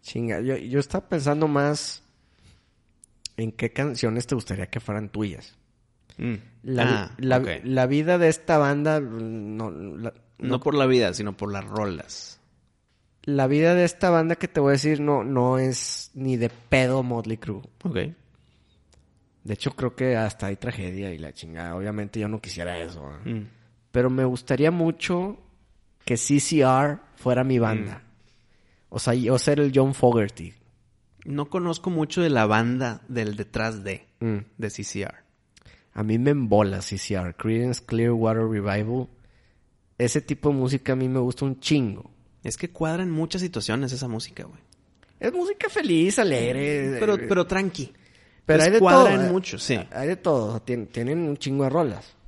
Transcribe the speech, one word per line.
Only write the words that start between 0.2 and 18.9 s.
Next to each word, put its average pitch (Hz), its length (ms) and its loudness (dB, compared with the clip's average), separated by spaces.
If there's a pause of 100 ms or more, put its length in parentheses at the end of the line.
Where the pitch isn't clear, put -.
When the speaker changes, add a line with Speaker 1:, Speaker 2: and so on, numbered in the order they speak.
Speaker 1:
yo, 127 160 -2
yo 123 240 -2
estaba - 280 -4
pensando 147 380 0
más 147 560 0 (1300)
en 113 160 -4
qué - 200 -6
canciones 120 540 -2
te - 80 -2
gustaría 101 320 -6
que - 140 -10
fueran 107 300 -6
tuyas. 104 460 -8 (640)
Speaker 2:
Mm. 117 160 -4 (300)
Speaker 1:
La 127 200 0
vi-, 127 80 4
Speaker 2:
Ah, 101 260 -2
Speaker 1:
la, 127 200 2
Speaker 2:
ok. 127 100 -2 (160)
Speaker 1:
la 131 220 2
vida 156 320 2
de 170 100 6
esta 160 300 2
banda, 147 420 2
no, 113 680 -8
la, 90 420 -10 (260)
Speaker 2:
No 127 100 -6
Speaker 1:
no 127 120 0
Speaker 2:
por 139 140 0
la 139 120 4
vida, 120 280 4
sino 104 220 -6
por 101 160 -6
las 98 120 -6
rolas. 101 760 -8 (840)
Speaker 1:
La 139 220 2
vida 151 300 6
de 180 80 6
esta 175 260 2
banda 165 240 4
que 175 140 -6
te - 100 -2
voy 139 120 4
a - 20 6
decir 147 280 2
no, 143 220 2
no 127 380 2
es - 540 -4
ni 131 220 -2
de 117 140 0
pedo 131 540 0
Motley 113 320 -4
Crue. 110 260 -10 (220)
Speaker 2:
Ok. 160 120 -4 (1500)